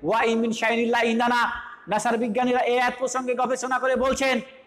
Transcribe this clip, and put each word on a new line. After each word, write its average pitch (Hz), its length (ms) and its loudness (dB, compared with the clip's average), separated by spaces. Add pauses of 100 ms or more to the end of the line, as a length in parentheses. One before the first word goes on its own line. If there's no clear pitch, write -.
"ওয়া 214 200 0
ইন 226 160 2
মিন 226 120 0
শাইইন 226 280 0
ইল্লা 233 220 2
ইনদানা।" 233 500 2 (360)
নাসার 220 300 0
বিজ্ঞানীরা 247 420 0
এই 247 200 2
আয়াত 247 200 0
প্রসঙ্গে 254 360 -2
গবেষণা 254 440 -2
করে 262 160 0
বলছেন 262 440 0 (260)